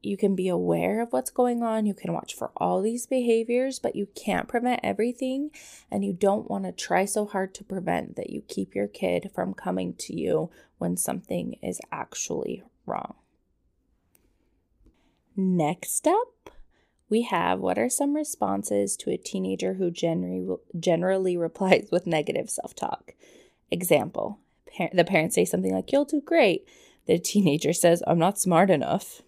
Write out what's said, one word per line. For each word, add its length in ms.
You 160
can 180
be 140
aware 540
of 100
what's 180
going 320
on. 220
You 80
can 220
watch 200
for 220
all 240
these 260
behaviors, 720
but 160
you 220
can't 320
prevent 340
everything. 680
And 120
you 120
don't 360
want 140
to 80
try 320
so 220
hard 280
to 100
prevent 520
that 140
you 100
keep 340
your 140
kid 460
from 180
coming 460
to 200
you 320
when 180
something 680
is 160
actually 720
wrong. 280
Next 720
up, 420
we 140
have, 380
what 180
are 120
some 260
responses 800
to 140
a 80
teenager 560
who 160
generally, 680
generally 560
<laughs> 120
replies 440
with 140
negative 440
self-talk? 640
Example, 680
par-, 260
the 120
parents 300
say 100
something 280
like, 200
"You'll 140
do 160
great." 440
The 120
teenager 540
says, 340
"I'm 120
not 200
smart 320
enough 580